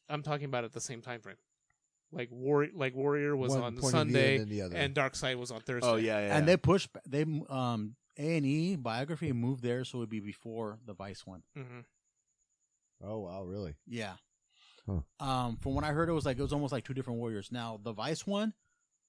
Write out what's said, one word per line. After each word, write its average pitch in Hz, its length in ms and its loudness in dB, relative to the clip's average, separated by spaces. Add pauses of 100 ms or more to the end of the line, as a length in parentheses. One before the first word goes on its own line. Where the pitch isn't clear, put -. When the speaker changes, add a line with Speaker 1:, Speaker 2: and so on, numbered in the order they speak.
Speaker 1:
I'm 147 120 -4
talking 143 240 -4
about 127 200 0
at 110 80 -10
the 117 80 -8
same 117 200 -8
time 117 200 -10
frame. 98 160 -16 (720)
Like 123 180 -4
Warri-, 143 460 2
like 131 180 0
Warrior 143 440 2
was 131 140 2
Speaker 2:
One 131 100 4
Speaker 1:
on 120 160 -2
Speaker 2:
point - 0 -
of 131 60 -4
view 131 80 4
Speaker 1:
Sunday, 135 440 6
Speaker 2:
and 117 60 2
then 104 80 -4
the 104 140 -2
other. 87 120 -4
Speaker 1:
and 139 180 0
Dark 135 220 0
Side 131 220 -2
was 123 120 -8
on 113 120 -10
Thursday. 123 260 0
Speaker 3:
Oh, 113 80 6
yeah, 110 240 4
yeah, 104 160 2
Speaker 4:
And 151 100 6
Speaker 3:
yeah. 165 60 10
Speaker 4:
they 156 60 10
pushed, - 320 4 (180)
they, 139 140 0 (260)
um, 120 480 0 (220)
A 156 180 0
and 147 100 2
E 160 300 2
biography 143 560 -2
moved 123 320 0
there, 120 220 0
so 123 140 -6
it'd 110 100 -4
be 110 100 -8
before 110 680 -8
the 107 80 -12
Vice 98 320 -10
one. 92 160 -14 (160)
Speaker 1:
Mm-hmm. 123 220 -12 (1200)
Speaker 2:
Oh, 107 180 -6
wow, 95 240 -8
really? 90 320 -6 (120)
Speaker 4:
Yeah. 107 280 -8 (680)
Speaker 2:
Huh. 95 140 -2 (260)
Speaker 4:
Um, 127 360 0
from 135 140 -2
what 147 100 0
I 151 80 0
heard, 160 160 2
it 170 40 2
was 147 120 0
like, 131 120 0
it 143 40 -2
was 139 100 0
almost 147 220 0
like 120 100 -2
two 131 100 -8
different 123 260 -2
Warriors. 113 300 -4
Now, 117 320 -6
the 110 120 -4
Vice 131 340 -2
one, 208 240 0 (580)